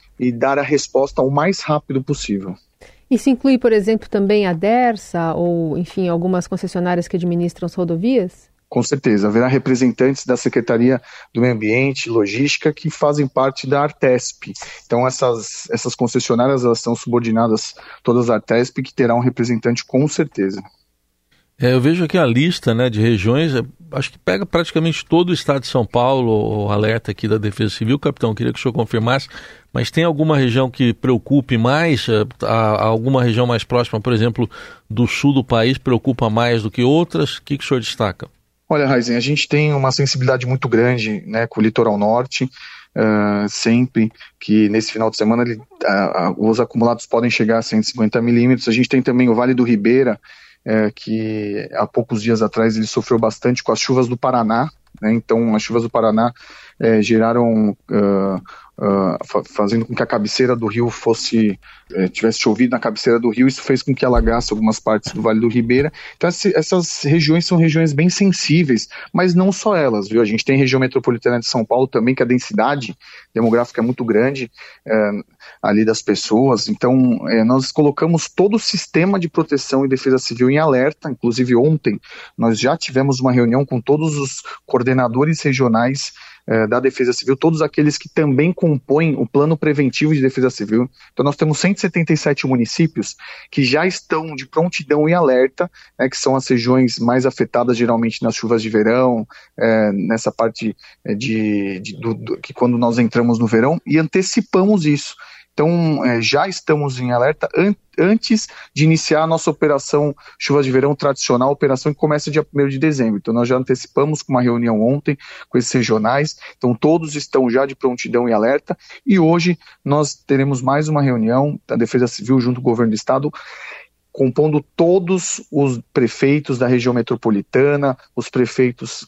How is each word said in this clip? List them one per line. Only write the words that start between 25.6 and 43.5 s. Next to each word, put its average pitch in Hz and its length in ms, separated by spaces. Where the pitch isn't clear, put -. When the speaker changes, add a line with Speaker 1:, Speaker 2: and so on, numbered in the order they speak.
Speaker 3:
de - 80
São 120 180
Paulo, 110 800
o 104 80
alerta 107 400
aqui 107 160
da 110 100
Defesa 104 340
Civil. 117 240
Capitão, 120 380
queria 120 180
que - 60
o - 40
senhor 123 100
confirmasse, 120 560
mas 120 200
tem 160 100
alguma 156 340
região 131 320
que 123 240
preocupe 127 640
mais? 139 520
É, 107 180
a, 107 420
alguma 120 360
região 120 240
mais 117 160
próxima, 120 380
por 123 120
exemplo, 113 380
do 117 160
sul - 260
do 135 120
país, 117 340
preocupa 123 500
mais 117 360
do 107 80
que 123 100
outras? 156 540
O - 60
que 139 140
que - 60
o - 60
senhor 131 100
destaca? - 480
Speaker 1:
Olha, 147 180
Raizen, 123 300
a 120 40
gente 143 260
tem 151 280
uma 135 180
sensibilidade 127 540
muito 127 220
grande, 113 580
né, 113 200
com - 140
o - 20
litoral 110 360
norte, 120 500
eh, 104 540
sempre 117 640